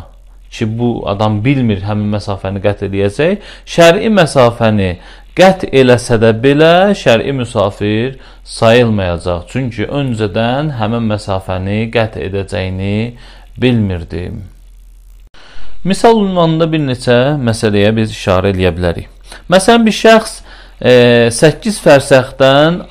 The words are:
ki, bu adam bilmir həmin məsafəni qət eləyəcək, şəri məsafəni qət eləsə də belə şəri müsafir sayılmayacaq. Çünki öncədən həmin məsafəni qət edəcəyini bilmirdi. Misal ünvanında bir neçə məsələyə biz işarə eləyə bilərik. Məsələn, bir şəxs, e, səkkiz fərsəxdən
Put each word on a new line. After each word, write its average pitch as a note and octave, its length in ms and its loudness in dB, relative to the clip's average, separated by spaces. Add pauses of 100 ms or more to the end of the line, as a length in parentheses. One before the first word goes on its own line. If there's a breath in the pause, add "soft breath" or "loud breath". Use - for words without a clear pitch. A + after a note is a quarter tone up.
(440)
ki, - 220 -8
bu A#2 380 -4
adam G#2 380 -2
bilmir A#2+ 420 0
həmin G#2 300 -2
məsafəni G2 500 -6
qət G2+ 220 -2
eləyəcək, G2+ 640 -2 (140)
şəri E3+ 460 2
məsafəni A#2+ 840 2 (400 loud breath)
qət F#3 360 2
eləsə B2 500 2
də A2+ 140 4
belə D#3+ 640 2
şəri C3+ 400 0
müsafir A2 840 -4 (260 soft breath)
sayılmayacaq. G2 1040 0
Çünki A2+ 400 -6
öncədən A#2+ 920 -4
həmin A2+ 320 -2
məsafəni G2+ 800 -4
qət A2+ 280 -2
edəcəyini G2 1000 -6 (340 soft breath)
bilmirdi. F#2 1040 -4 (1300 soft breath)
Misal A3+ 340 2
ünvanında E3+ 480 0
bir D#3+ 160 -2
neçə B2+ 340 0 (220)
məsələyə A2 560 0
biz A2 160 -2
işarə F#2+ 400 0
eləyə F#2 240 0
bilərik. E2+ 320 -4 (400 loud breath)
Məsələn, A3+ 400 2
bir G#3 80 2
şəxs, A3+ 380 4 (500 loud breath)
e, B2 120 4 (360)
səkkiz E3 480 0
fərsəxdən C#3 1000 2 (100)